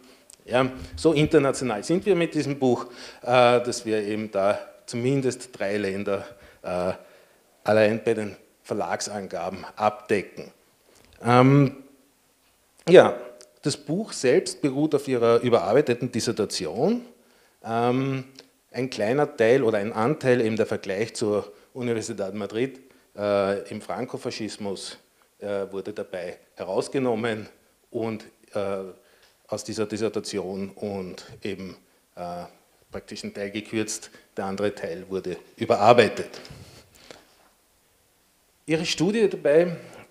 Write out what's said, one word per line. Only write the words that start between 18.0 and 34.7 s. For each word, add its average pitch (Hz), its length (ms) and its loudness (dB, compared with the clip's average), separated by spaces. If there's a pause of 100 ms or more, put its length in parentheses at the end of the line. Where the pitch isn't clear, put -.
ein 127 180 -4
kleiner 131 480 -2
Teil 110 280 4
oder 107 140 2
ein 107 140 -4
Anteil, 123 480 2
eben 110 160 0
der 107 80 2
Vergleich 101 480 -4
zur 104 400 -2 (220)
Universidad 110 600 -4
Madrid, 110 440 -6 (380)
äh, 101 520 0
im 107 140 -10
Frankofaschismus, 107 1120 -8 (440)
äh, 101 320 -4
wurde 95 200 -8
dabei 90 460 -10 (160)
herausgenommen 110 920 -2 (420)
und, 113 340 -6 (300)
äh, 98 300 -4 (640)
aus 107 160 -6
dieser 107 220 -4
Dissertation 98 840 -6
und 98 560 -10 (160)
eben, 95 340 -10 (380)
äh, - 300 -10 (480)
praktisch 104 320 -14
ein 107 100 -10
Teil 101 160 -8
gekürzt, 107 600 -6 (260)
der 101 80 -4
andere 98 280 -2